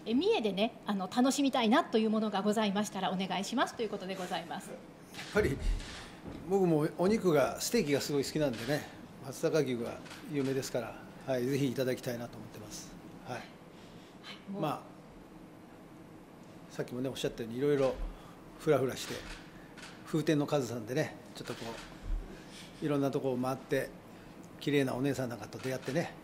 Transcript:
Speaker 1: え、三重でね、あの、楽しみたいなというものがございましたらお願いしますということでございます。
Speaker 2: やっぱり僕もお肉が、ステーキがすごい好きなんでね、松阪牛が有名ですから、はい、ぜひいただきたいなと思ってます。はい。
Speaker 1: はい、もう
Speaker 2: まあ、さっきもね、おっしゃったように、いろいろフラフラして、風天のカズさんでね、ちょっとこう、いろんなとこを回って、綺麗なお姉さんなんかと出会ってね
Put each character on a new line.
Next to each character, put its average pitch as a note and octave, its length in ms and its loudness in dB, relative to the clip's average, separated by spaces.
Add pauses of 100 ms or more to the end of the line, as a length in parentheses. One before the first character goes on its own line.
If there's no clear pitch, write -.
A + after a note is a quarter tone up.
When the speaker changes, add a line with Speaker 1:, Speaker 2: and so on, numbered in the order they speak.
Speaker 1:
え、 A3 100 0
三 G4 220 6
重 E4 40 4
で G#3 120 2
ね、 G#3 220 2 (120)
あ G#3 80 0
の、 F#3+ 200 -2
楽 B3+ 180 6
し C#4+ 100 2
み C4+ 100 4
た A#3+ 100 4
い A3 60 6
な D4 160 8
と - 140 2
い A3 60 6
う A3 60 4
も G#3+ 100 4
の G#3+ 100 2
が G3 120 2
ご G#3 100 4
ざ A3 140 4
い G3 60 2
ま G#3 120 2
し - 60 -4
た G3 100 -4
ら F3 120 2
お F3+ 40 0
願 F#3 240 0
い G3 40 -2
し A#3 100 -4
ま D4 140 4
す - 60 -10
と B3 80 -4
い G#3+ 40 0
う - 20 -4
こ G#3 100 -4
と F#3 80 -6
で F#3 100 -4
ご F3+ 100 -4
ざ F3 120 -2
い F3 80 -4
ま D3 140 -6
す。 - 60 -14
Speaker 2:
や - 60 -12
っ - 40 -10 (580)
ぱ G#3 60 6
り C#3 160 2 (920)
僕 F#3+ 180 6
も D#3 220 6 (100)
お F3 100 4
肉 F#3 240 6
が、 B2+ 280 6
ス - 100 -2
テ A#3 120 4
ー D3 40 2
キ C#3+ 60 4
が C3+ 80 6
す - 120 -2
ご C#3+ 80 4
い C3 40 2
好 - 80 -4
き D#3 60 0
な D3 100 4
ん B2 40 2
で A2 140 -4
ね、 C#3+ 220 0 (380)
松 C#3+ 200 -4
阪 D3 180 4
牛 B2 180 0
が A2 160 -6 (340)
有 C#3+ 100 0
名 C3 120 0
で C3 80 0
す - 100 -6
か B2+ 80 2
ら、 - 160 -6 (300)
は C3 120 0
い、 A#2+ 60 2
ぜ C3+ 140 2
ひ C3+ 120 4
い A#2 40 -4
た C3 100 0
だ B2+ 100 2
き A#2+ 60 -6
た B2 120 -4
い A#2 60 -4
な A#2+ 80 -6
と - 100 -12
思 G#2+ 100 -12
っ - 20 -14
て - 100 -14
ま G#2 120 -12
す。 - 200 -12 (380)
は B2 60 -6
い。 - 20 -6
Speaker 1:
は A2+ 40 -8
い、 - 40 -12 (1040)
も G3 80 -6
う - 40 -2
Speaker 2:
ま D3+ 60 0
あ、 B2+ 120 -2 (1900)
さ - 120 -6
っ - 40 -2
き - 80 -10
も B2 60 -6
ね、 C3+ 80 -2
お B2+ 40 -4
っ - 40 -8
し - 80 -2
ゃ C#3+ 40 2
っ - 20 2
た - 120 -8
よ A2 60 -6
う A2+ 40 -8
に、 B2 60 -6
い - 20 -4
ろ D3 140 4
い - 20 4
ろ C3 180 4 (640)
フ D#3 120 0
ラ C#3 80 8
フ C3 80 4
ラ A2+ 100 -2
し - 100 -8
て、 A#2+ 80 -6 (920)
風 D3+ 180 2
天 D#3 140 6
の C#3+ 80 2
カ D3 140 2
ズ B2 60 -2
さ A2+ 80 -4
ん A2 120 -6
で B2 80 -4
ね、 D3 220 0 (180)
ち - 80 -12
ょ - 20 -10
っ - 20 -8
と B2 80 -6
こ - 60 -10 (1200)
う、 - 20 -2
い D3+ 40 0
ろ D3 100 2
ん - 20 4
な C#3 100 2
と C3+ 100 0
こ C3 120 0
を A#2+ 40 0
回 B2+ 180 0
っ - 20 -4
て、 - 320 0 (680)
綺 C#3+ 140 0
麗 C#3 120 6
な B2 100 0
お B2 80 0
姉 C#3 120 2
さ B2+ 120 0
ん - 20 -4
な A2+ 80 -6
ん - 20 -12
か - 80 -10
と A#2 120 -12
出 C3 140 -4
会 B2+ 60 -2
っ - 20 -
て C3 120 -4
ね D#3+ 320 0